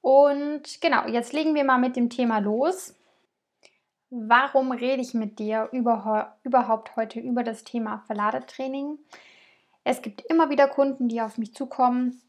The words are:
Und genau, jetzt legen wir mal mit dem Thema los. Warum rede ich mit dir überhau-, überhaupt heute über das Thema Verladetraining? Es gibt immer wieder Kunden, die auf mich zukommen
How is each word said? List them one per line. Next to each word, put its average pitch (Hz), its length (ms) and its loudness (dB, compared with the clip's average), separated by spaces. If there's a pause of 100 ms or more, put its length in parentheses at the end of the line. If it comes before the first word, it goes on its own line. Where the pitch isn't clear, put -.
Und 285 800 4
genau, 294 240 2
jetzt 233 260 -4
legen 311 220 0
wir 294 100 2
mal 262 140 4
mit 247 180 0
dem 240 140 0
Thema 233 280 0
los. 233 560 -2 (1160)
Warum 254 600 2
rede 254 300 -2
ich 247 140 -8
mit 214 240 -4
dir 220 340 -2
überhau-, 220 540 0 (160)
überhaupt 226 540 0
heute 226 240 -6
über 240 220 -4
das 226 220 -8
Thema 214 420 -8
Verladetraining? 262 920 -6 (840)
Es 254 200 -2
gibt - 180 -14
immer 330 300 2
wieder 277 180 4
Kunden, 277 400 0
die 233 140 -4
auf 214 160 -8
mich 220 160 -8
zukommen 247 760 -2